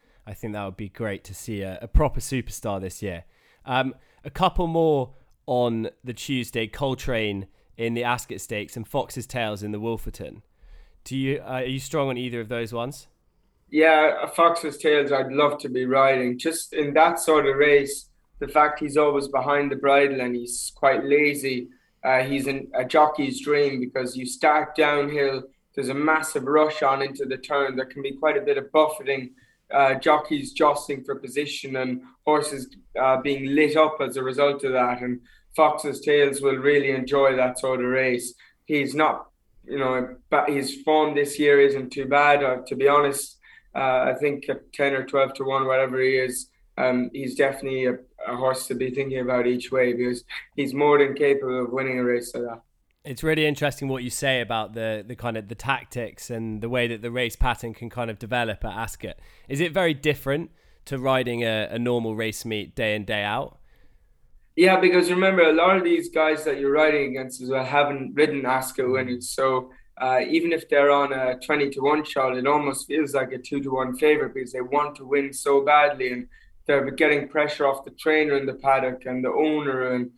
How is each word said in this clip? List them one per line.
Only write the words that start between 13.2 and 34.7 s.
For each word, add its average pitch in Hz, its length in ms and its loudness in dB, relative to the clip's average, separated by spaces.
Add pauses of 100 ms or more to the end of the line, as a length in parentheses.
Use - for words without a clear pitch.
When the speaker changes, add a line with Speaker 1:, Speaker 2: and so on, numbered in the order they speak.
Speaker 2:
Yeah, 156 520 4
a 160 60 -4
Fox's 170 480 2
Tails 147 360 2
I'd 131 200 -2
love 147 280 2
to 135 100 -8
be 127 160 -2
riding. 131 500 4
Just - 380 -6
in 147 200 -2
that 165 240 6
sort 151 280 2
of 135 100 2
race, 143 540 4 (300)
the 143 80 -6
fact 147 320 2
he's 147 180 -2
always 139 300 2
behind 143 440 0
the 131 40 -2
bridle 139 440 4
and 123 160 -4
he's - 380 -8
quite 139 300 2
lazy, 139 640 0 (360)
uh, 131 200 2
he's 135 220 -4
in 135 280 -6
a 127 100 -2
jockey's 151 560 2
dream, 143 400 0
because 123 360 -6
you 127 100 -8
start 151 500 2
downhill, 143 680 0 (300)
there's 131 140 -4
a 135 60 -4
massive 151 500 0
rush 151 380 2
on 135 200 2
into 139 220 -6
the 131 140 -6
turn, 139 380 -2
there 131 100 -4
can - 160 -12
be 135 100 -6
quite 147 240 -2
a 139 60 0
bit 139 160 0
of 135 120 -8
buffeting, 135 600 0 (420)
uh, 135 220 4
jockeys 151 580 0
jostling 143 520 0
for 139 100 -8
position 135 640 -8
and 127 260 -4 (240)
horses, 143 500 0 (240)
uh, 131 200 4
being 135 340 -2
lit 147 220 4
up 156 240 4
as 123 160 -4
a 135 60 -4
result 139 420 0
of 131 80 -2